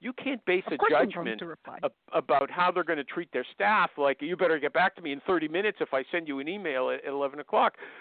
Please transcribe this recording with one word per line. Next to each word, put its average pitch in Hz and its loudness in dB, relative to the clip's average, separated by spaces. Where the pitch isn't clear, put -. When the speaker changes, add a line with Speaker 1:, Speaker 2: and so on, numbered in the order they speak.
Speaker 1:
you 240 -8
can't 269 -6
base 185 2
Speaker 2:
Of - -6
Speaker 1:
a 254 -2
Speaker 2:
course 440 4
I'm - 6
going 208 0
Speaker 1:
judgment 117 -6
Speaker 2:
to - -10
reply. - -14
Speaker 1:
ab-, 143 -4
about 139 2
how 180 2
they're 175 0
gonna 156 -2
treat - -8
their 127 -4
staff. 202 2
Like, 139 2
"You 165 -4
better 160 4
get 139 -2
back 180 2
to 180 -16
me 147 -6
in 143 -8
thirty 160 2
minutes 190 -2
if - -2
I 135 2
send 170 -2
you 151 -4
an 143 -6
email 156 -2
at, 131 -4
at 139 -6
eleven 139 -4
o'clock." 220 2